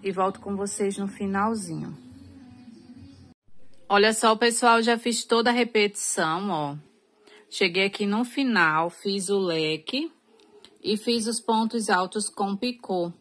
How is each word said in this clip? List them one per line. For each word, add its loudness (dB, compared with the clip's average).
E -4
volto -2
com -6
vocês -4
no -4
finalzinho. -4
Olha 6
só, 4
pessoal, 4
já 2
fiz -2
toda 2
a 4
repetição, 0
ó. -2
Cheguei 0
aqui -2
no 0
final, 2
fiz -4
o 2
leque -2
e 0
fiz -2
os -2
pontos -2
altos 0
com -4
picô. -4